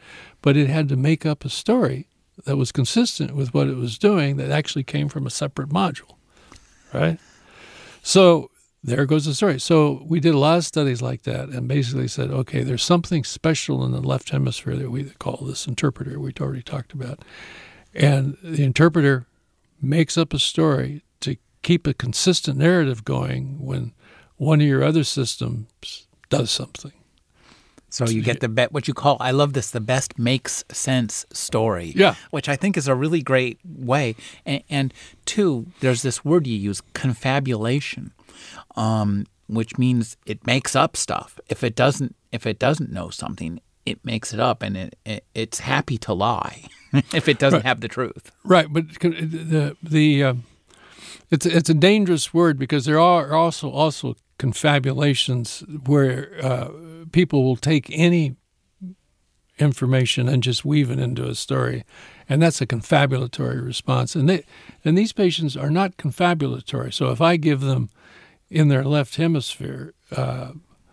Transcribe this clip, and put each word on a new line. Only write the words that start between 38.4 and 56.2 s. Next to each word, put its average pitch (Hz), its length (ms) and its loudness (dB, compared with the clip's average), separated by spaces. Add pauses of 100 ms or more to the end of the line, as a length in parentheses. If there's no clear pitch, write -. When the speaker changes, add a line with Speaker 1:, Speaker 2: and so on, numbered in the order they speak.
Speaker 2:
um, 107 500 0 (220)
which 110 320 -4
means 127 380 0 (100)
it 107 180 -10
makes 127 300 0
up 143 200 2
stuff. - 440 -6 (100)
If - 140 -4
it 117 120 -2
doesn't, 135 400 0 (160)
if 117 140 -8
it 107 140 -4
doesn't 147 320 0
know 87 180 -8
something, - 500 -10 (280)
it - 180 -8
makes 113 300 -6
it 104 40 -4
up, 120 220 0
and 98 160 -6
it, - 260 -10
it, 104 300 -10
it's 110 260 -8
happy 135 380 -2
to - 160 -6
lie 101 520 -2 (280)
<laughs> - 0 - (180)
if 160 160 -2
it 143 120 2
doesn't 139 220 4
Speaker 1:
Right. 107 40 -4
Speaker 2:
have 123 160 0
the 117 60 -6
truth. - 440 -10 (120)
Speaker 1:
Right, 160 280 4
but 156 280 -4
con-, 170 180 2
the, 160 640 -2
the, 151 440 4
um, 123 180 0 (880)
it's, 156 160 2
it's 165 240 4
a - 20 6
dangerous 175 640 4
word 165 240 4
because 135 260 0
there 151 140 4
are 170 340 4
also, 160 380 0
also 135 440 -2 (220)
confabulations 135 1300 0 (240)
where, 135 460 2 (100)